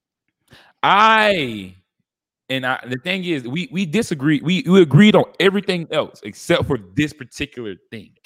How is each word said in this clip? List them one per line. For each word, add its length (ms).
I, 920
and 160
I, 220
the 100
thing 280
is, 220
we, 240
we 140
disagree. 560
We, 240
we 160
agreed 340
on 100
everything 520
else 320
except 420
for 120
this 180
particular 600
thing, 200